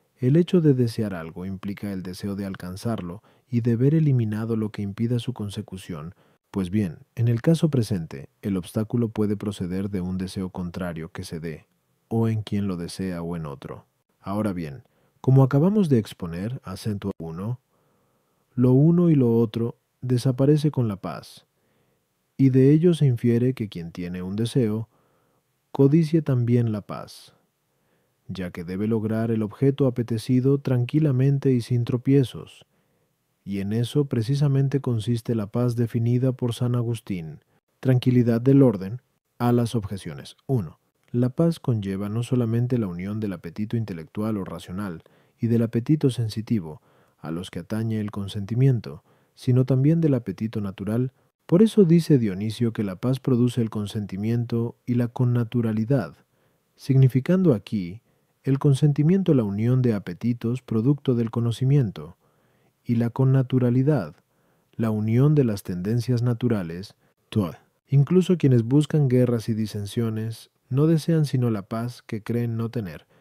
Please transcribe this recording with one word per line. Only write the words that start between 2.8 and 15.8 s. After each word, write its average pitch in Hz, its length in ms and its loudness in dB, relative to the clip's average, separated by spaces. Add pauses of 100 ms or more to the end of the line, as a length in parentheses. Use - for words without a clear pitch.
y 117 120 0
de 117 140 2
ver 135 180 4
eliminado 117 640 2
lo 110 160 -2
que - 100 -8
impida 117 380 -2
su 120 140 -6
consecución. 95 800 -10 (340)
Pues 95 200 -4
bien, 98 300 -2 (160)
en 117 120 0
el 117 140 0
caso 165 280 2
presente, 87 600 -4 (120)
el 98 160 -2
obstáculo 110 520 -2
puede 107 280 -2
proceder 98 520 -6
de 98 120 -6
un 92 160 -4
deseo 92 320 -8
contrario 87 640 -10
que - 120 -12
se 85 160 -12
dé, 78 280 -12 (400)
o 113 200 0
en 110 160 -2
quien 101 240 -4
lo 92 100 -4
desea 87 440 -8
o 85 140 -6
en 80 100 -8
otro. 69 400 -14 (360)
Ahora 101 320 -4
bien, 78 300 -10 (360)
como 135 240 6
acabamos 165 460 2